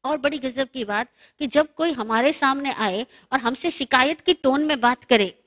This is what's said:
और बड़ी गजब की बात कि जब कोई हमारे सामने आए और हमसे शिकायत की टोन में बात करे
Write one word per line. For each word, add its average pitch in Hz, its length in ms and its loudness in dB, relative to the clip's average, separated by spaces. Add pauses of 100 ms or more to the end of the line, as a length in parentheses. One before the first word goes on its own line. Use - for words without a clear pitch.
और 294 140 -2
बड़ी 285 200 -2
गजब 254 300 -4
की 247 160 -8
बात 208 240 -4 (300)
कि 294 80 -4
जब 302 280 0
कोई 330 180 -2
हमारे 233 400 0
सामने 277 400 -2
आए 214 340 -4 (260)
और 262 60 0
हमसे 247 320 -2
शिकायत 269 500 0
की 359 140 2
टोन 277 300 2
में 302 160 -2
बात 240 240 0
करे 202 420 2